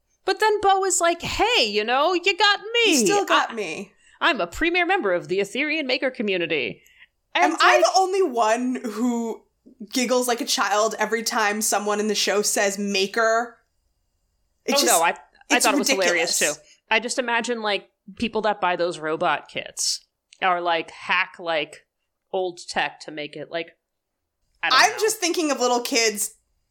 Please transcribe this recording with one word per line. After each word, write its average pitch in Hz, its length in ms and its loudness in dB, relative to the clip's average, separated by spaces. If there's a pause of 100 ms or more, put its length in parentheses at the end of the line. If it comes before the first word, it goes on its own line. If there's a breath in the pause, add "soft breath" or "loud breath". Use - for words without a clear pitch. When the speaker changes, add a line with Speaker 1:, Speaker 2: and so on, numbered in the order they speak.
(260)
Speaker 1:
But 381 140 -2
then 427 220 2
Bo 392 240 4
is 370 160 0
like, 339 220 0
"Hey, 381 420 2
you 208 180 -2
know, 269 300 2
you 359 240 0
got 403 220 2
me. 453 320 0
Speaker 2:
You 302 140 6
still 392 200 2
got 277 260 2
Speaker 1:
I, 240 40 -12
Speaker 2:
me." 190 380 -8 (280 soft breath)
Speaker 1:
I'm 294 200 2
a 175 60 0
premier 339 380 -2
member 330 280 0
of 160 140 -2
the 185 120 -2
Etherean 285 460 -2
Maker 262 260 -2
community. 170 720 -2 (500 soft breath)
And 339 200 2
Speaker 2:
Am 330 60 -4
I 349 180 6
Speaker 1:
like 349 80 4
Speaker 2:
the 359 140 2
only 381 220 2
one 247 640 0
who 233 600 -4 (480)
giggles 254 360 0
like 240 140 0
a 254 40 -6
child 208 540 0
every 214 240 -2
time 214 380 0
someone 208 380 0
in 208 100 -2
the 202 60 -2
show 202 280 0
says 202 340 0
maker? 208 800 0 (1080)
It - 100 0
Speaker 1:
Oh, 285 60 2
Speaker 2:
just, 339 40 2
Speaker 1:
no, 196 160 4
I, 170 100 4 (380)
I 233 60 4
Speaker 2:
it's 240 100 2
Speaker 1:
thought 214 100 4
it - 40 2
was - 100 0
hilarious, 175 500 0
Speaker 2:
ridiculous. 151 180 0
Speaker 1:
too. - 60 -20 (280 soft breath)
I 220 80 2
just 233 200 -4
imagine, 233 420 -2
like, 202 280 -4 (280)
people 220 240 -2
that 208 200 -2
buy 180 140 2
those 170 240 -4
robot 156 480 -2
kits - 580 -6 (360)
are, 180 200 2
like, 165 300 -2
hack, - 480 -2
like, 165 460 -6 (460)
old 185 360 -4
tech 147 340 -4
to - 100 -16
make 147 240 -12
it, 147 160 -12
like, 165 180 -8 (920)
I 170 80 -2
don't 262 120 4
Speaker 2:
I'm 370 100 4
Speaker 1:
know. - 80 -8
Speaker 2:
just 427 180 0
thinking 330 340 0
of 269 80 -2
little 247 220 2
kids 226 520 0 (380)